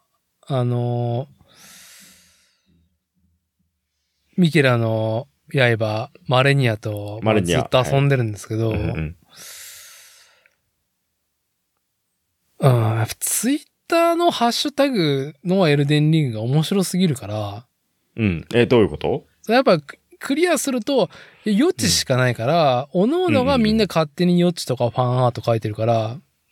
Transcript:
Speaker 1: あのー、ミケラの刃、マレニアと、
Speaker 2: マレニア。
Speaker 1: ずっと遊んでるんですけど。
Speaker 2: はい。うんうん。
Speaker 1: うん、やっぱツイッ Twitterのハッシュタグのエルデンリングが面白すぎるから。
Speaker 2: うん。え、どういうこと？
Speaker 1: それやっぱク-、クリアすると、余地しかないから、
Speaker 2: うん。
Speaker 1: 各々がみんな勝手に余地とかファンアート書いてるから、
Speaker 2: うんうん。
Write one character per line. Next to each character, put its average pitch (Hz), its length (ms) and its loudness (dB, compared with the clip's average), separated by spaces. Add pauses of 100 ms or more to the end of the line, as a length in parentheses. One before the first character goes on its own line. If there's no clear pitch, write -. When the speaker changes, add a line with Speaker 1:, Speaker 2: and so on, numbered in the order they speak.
(460)
Speaker 1:
あ 127 180 -2
の 120 640 -2 (3000)
ー、 190 40 2
ミ 170 100 4
ケ 151 120 2
ラ 123 160 2
の 110 500 -2 (240)
刃、 113 580 0 (160)
マ 127 160 2
レ 139 120 4
ニ 131 140 2
ア 110 80 -2
と、 104 460 -10
Speaker 2:
マ 107 120 2
レ 104 80 4
ニ 85 120 0
ア。 76 60 2
Speaker 1:
ず - 60 -4
っ - 20 -12
と 123 160 2
遊 139 160 0
ん 143 80 2
で 139 80 2
る 120 80 0
ん 107 80 -4
で 101 60 -12
す - 100 -18
け 110 80 -6
ど。 113 140 -2
Speaker 2:
は 107 60 -2
い。 - 40 -4
う - 60 -4
ん 82 40 -4
う - 20 -4
ん。 80 240 -6 (3500)
Speaker 1:
う - 100 2
ん、 127 40 4 (240)
や 113 80 -2
っ - 20 -4
ぱ - 140 -8
ツ - 300 -4
イ 285 60 0
ッ - 40 -6 (280)
Twitter 339 280 2
の 339 160 2
ハ 240 160 0
ッ 233 40 -2
シ - 160 -4
ュ - 40 -12
タ 285 160 0
グ 151 460 -2 (100)
の 185 240 2
エ 143 80 4
ル 143 100 2
デ 151 140 2
ン 151 100 4
リ 160 120 4
ン 131 100 -2
グ 110 60 -6
が 107 40 -6
面 143 220 0
白 196 180 0
す 180 160 -4
ぎ 185 80 2
る 147 80 0
か 98 140 -12
ら。 104 380 -8 (500)
Speaker 2:
う 117 80 -2
ん。 82 280 -2
え、 117 140 4
ど 120 140 6
う - 20 6
い - 40 4
う - 20 2
こ 73 100 -10
と？ 117 280 -4 (160)
Speaker 1:
そ - 100 -6
れ 240 40 4
や 269 40 4
っ 262 40 2
ぱ 190 140 4
ク-、 - 200 -16 (200)
ク - 160 -6
リ 339 140 0
ア 311 100 0
す 277 140 -4
る 247 100 -4
と、 240 260 0 (380)
余 220 260 2
地 196 160 -4
し - 160 0
か 127 120 0
な 127 120 2
い 120 60 0
か 113 120 -6
ら、 143 460 2
Speaker 2:
う 185 140 2
ん。 262 40 2
Speaker 1:
各 359 200 0
々 254 140 4
が 269 140 2
み 214 140 2
ん 220 40 2
な 220 120 2
勝 160 200 -2
手 180 180 -2
に 175 160 2
余 175 100 2
地 - 120 -8
と 123 120 -4
か 117 140 -2
フ - 60 -12
ァ 127 80 0
ン 127 200 0
ア 123 40 4
ー - 20 -4
ト 117 100 -8
書 117 140 0
い 113 60 -2
て 110 80 -4
る 104 80 -8
か 110 100 -2
ら、 113 200 0
Speaker 2:
う - 20 -6
ん 120 40 -10
う - 40 -12
ん。 - 40 -18 (320)